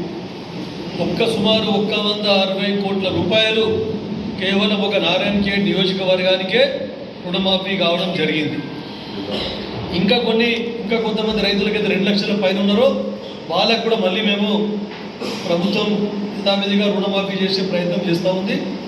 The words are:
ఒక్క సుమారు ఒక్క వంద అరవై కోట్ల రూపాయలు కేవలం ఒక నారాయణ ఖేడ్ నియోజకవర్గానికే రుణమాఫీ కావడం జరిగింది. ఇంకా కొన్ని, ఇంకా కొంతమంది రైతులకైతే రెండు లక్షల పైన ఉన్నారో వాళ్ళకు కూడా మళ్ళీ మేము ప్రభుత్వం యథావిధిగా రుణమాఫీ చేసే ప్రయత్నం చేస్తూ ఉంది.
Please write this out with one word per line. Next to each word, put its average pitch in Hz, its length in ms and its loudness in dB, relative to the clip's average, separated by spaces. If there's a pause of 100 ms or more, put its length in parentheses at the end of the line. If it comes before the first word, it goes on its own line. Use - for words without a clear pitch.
(1000)
ఒక్క 226 360 2
సుమారు 208 300 4
ఒక్క 202 260 2
వంద 208 340 0
అరవై 202 540 2
కోట్ల 185 360 0
రూపాయలు 220 760 2 (480)
కేవలం 202 400 2
ఒక 196 140 0
నారాయణ 190 460 2
ఖేడ్ 196 240 2
నియోజకవర్గానికే 185 1200 2 (380)
రుణమాఫీ 190 500 0
కావడం 175 400 0
జరిగింది. 151 420 0 (1400)
ఇంకా 202 200 4
కొన్ని, 226 360 2
ఇంకా 233 440 -2
కొంతమంది 220 440 0
రైతులకైతే 202 460 2
రెండు 196 220 2
లక్షల 202 260 2
పైన 196 240 2
ఉన్నారో 208 440 4 (460)
వాళ్ళకు 214 320 2
కూడా 226 140 2
మళ్ళీ 185 260 0
మేము 202 580 0 (680)
ప్రభుత్వం 202 640 0 (300)
యథావిధిగా 202 460 2
రుణమాఫీ 196 600 0
చేసే 190 160 0
ప్రయత్నం 175 500 0
చేస్తూ 170 180 2
ఉంది. 190 320 0 (260)